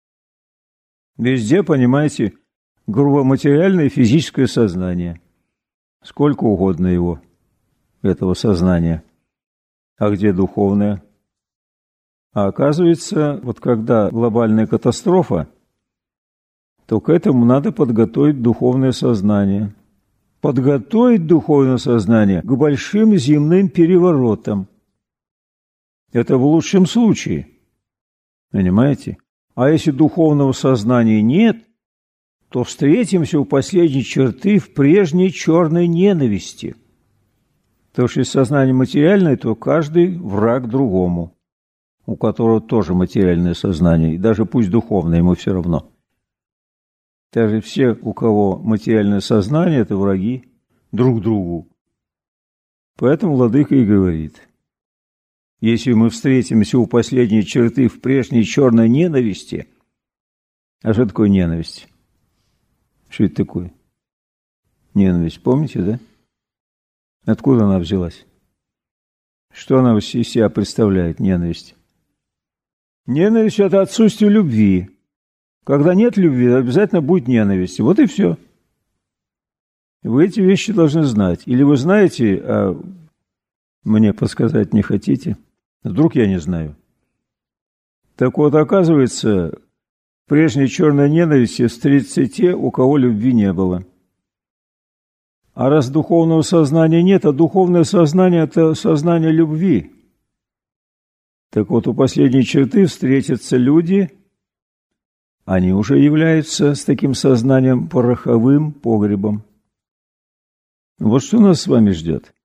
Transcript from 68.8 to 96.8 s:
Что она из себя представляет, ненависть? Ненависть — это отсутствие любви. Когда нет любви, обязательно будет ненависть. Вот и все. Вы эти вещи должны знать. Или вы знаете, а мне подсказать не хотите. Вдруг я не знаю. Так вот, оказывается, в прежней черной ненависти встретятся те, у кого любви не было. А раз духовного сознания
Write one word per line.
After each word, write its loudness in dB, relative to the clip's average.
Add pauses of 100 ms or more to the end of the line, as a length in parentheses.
Что -2
она 4
из -2
себя -2
представляет, -2
ненависть? -4 (1300)
Ненависть — 0
это 2
отсутствие 2
любви. 2 (760)
Когда 2
нет 2
любви, 2
обязательно 0
будет 0
ненависть. 0
Вот 2
и 4
все. -2 (1600)
Вы 0
эти -2
вещи 0
должны 2
знать. 0
Или 0
вы 4
знаете, 0
а -4 (1000)
мне 2
подсказать -4
не 2
хотите. -4 (480)
Вдруг -2
я 2
не -2
знаю. -8 (1400)
Так -2
вот, 2
оказывается, 0 (640)
в -18
прежней 2
черной 2
ненависти 0
встретятся 0
те, -2
у -4
кого 0
любви 0
не 2
было. -4 (1700)
А -2
раз 2
духовного 2
сознания 2